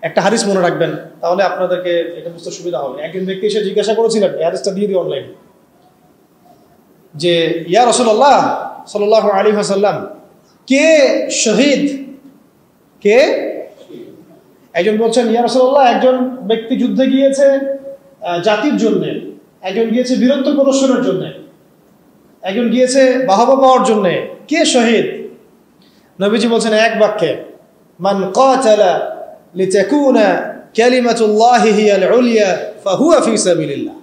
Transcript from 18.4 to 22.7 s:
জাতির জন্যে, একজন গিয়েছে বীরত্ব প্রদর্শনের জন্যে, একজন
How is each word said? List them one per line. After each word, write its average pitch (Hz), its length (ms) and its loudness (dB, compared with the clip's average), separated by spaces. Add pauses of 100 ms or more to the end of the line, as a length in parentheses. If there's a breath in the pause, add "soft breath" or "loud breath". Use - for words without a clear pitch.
জাতির 233 340 0
জন্যে, 190 640 -2 (220)
একজন 214 300 -4
গিয়েছে 247 260 0
বীরত্ব 262 380 0
প্রদর্শনের 269 500 2
জন্যে, 180 280 -4 (1080)
একজন 214 280 -2